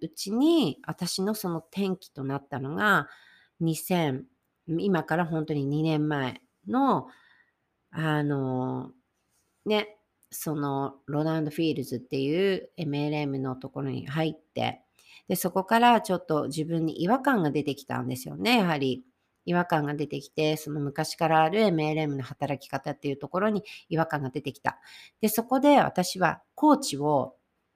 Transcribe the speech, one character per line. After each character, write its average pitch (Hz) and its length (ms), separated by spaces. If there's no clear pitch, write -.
う 165 80
ち - 220
に、 269 540
私 175 360
の 214 140
そ 190 140
の 165 100
転 190 380
機 - 120
と 135 140
な 135 140
っ - 100
た 135 120
の 139 160
が、 190 320
二 165 160
千、 156 500
今 170 360
か 165 140
ら 175 80
本 156 200
当 156 80
に 139 120
二 147 180
年 151 260
前 135 320
の、 226 400
あ 156 320
の、 127 680
ね、 208 320
そ 151 200
の 139 400
ロ 147 180
ラ 160 160
ン 151 60
ド 147 60
フ - 60
ィ 165 140
ー 127 40
ル 131 80
ズ 127 140
っ - 20
て 135 200
い 175 340
う - 240
エ 170 80
ム 143 100
エ 147 160
ル 151 60
エ 147 100
ム 139 100
の 131 180
と 135 140
こ 139 140
ろ 135 80
に 127 160
入 156 220
っ 151 40
て、 120 280
で、 - 80
そ 175 160
こ 185 120
か 226 160
ら 240 220
ち 202 120
ょ - 20
っ 175 100
と 147 200
自 147 200
分 165 200
に 160 180
違 180 60
和 262 100
感 254 240
が 147 80
出 147 120
て 139 120
き - 80
た 123 180
ん 120 60
で 127 80
す - 120
よ 147 80
ね、 240 240
や 185 60
は 160 120
り。 131 260
違 175 100
和 175 100
感 151 200
が 147 80
出 143 140
て 139 140
き - 80
て、 156 260
そ 151 160
の 151 80
昔 143 380
か 160 100
ら 160 160
あ 160 60
る 208 100
エ 214 100
ム 160 140
エ 151 100
ル 156 80
エ 151 60
ム 139 80
の 135 80
働 139 340
き - 120
方 147 220
っ - 80
て 143 100
い - 20
う 135 60
と 139 100
こ 185 140
ろ 220 80
に 208 140
違 156 80
和 160 100
感 147 160
が 127 60
出 143 120
て 131 120
き - 60
た。 - 200
で、 220 80
そ 226 160
こ 262 160
で 285 220
私 180 380
は 160 220
コ 302 200
ー - 20
チ - 200
を 143 380